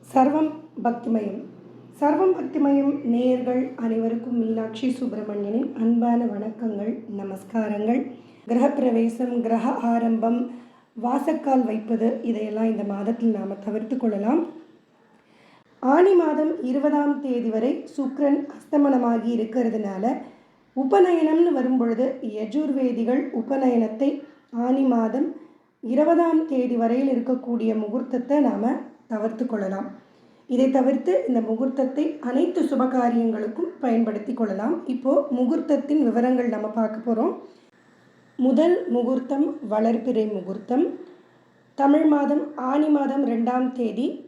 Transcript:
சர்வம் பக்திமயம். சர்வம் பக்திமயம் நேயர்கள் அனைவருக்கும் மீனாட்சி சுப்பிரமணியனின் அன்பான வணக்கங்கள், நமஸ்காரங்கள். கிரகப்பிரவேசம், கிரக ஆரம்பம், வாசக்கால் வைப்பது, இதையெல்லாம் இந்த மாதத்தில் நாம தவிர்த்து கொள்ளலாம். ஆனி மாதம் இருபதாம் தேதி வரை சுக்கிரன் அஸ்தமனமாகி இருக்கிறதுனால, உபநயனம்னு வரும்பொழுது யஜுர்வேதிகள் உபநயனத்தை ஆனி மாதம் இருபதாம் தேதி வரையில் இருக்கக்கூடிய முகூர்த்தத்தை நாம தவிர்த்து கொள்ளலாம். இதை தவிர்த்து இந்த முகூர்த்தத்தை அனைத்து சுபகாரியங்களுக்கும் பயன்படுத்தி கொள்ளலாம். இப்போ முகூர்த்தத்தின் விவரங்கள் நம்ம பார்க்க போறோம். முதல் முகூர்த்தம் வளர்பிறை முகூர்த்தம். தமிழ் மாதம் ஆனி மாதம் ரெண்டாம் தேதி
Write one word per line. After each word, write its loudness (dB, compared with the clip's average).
சர்வம் 4
பக்திமயம். -4
சர்வம் 4
பக்திமயம் 2
நேயர்கள் 2
அனைவருக்கும் -2
மீனாட்சி -2
சுப்பிரமணியனின் -4
அன்பான 4
வணக்கங்கள், -4
நமஸ்காரங்கள். -2
கிரகப்பிரவேசம், 2
கிரக 0
ஆரம்பம், 0
வாசக்கால் 2
வைப்பது, 0
இதையெல்லாம் -2
இந்த -4
மாதத்தில் 0
நாம -6
தவிர்த்து -4
கொள்ளலாம். 0
ஆனி 6
மாதம் 2
இருபதாம் 2
தேதி -2
வரை 0
சுக்கிரன் 0
அஸ்தமனமாகி 2
இருக்கிறதுனால, -2
உபநயனம்னு 4
வரும்பொழுது 2
யஜுர்வேதிகள் 0
உபநயனத்தை 2
ஆனி 2
மாதம் 0
இருபதாம் 2
தேதி 0
வரையில் 2
இருக்கக்கூடிய -2
முகூர்த்தத்தை -2
நாம -2
தவிர்த்து -4
கொள்ளலாம். -4
இதை 2
தவிர்த்து 2
இந்த 2
முகூர்த்தத்தை -2
அனைத்து 0
சுபகாரியங்களுக்கும் 0
பயன்படுத்தி 0
கொள்ளலாம். -2
இப்போ 0
முகூர்த்தத்தின் 0
விவரங்கள் 2
நம்ம -4
பார்க்க 0
போறோம். 0
முதல் 6
முகூர்த்தம் 0
வளர்பிறை 0
முகூர்த்தம். -2
தமிழ் 4
மாதம் 2
ஆனி 2
மாதம் 0
ரெண்டாம் 0
தேதி -2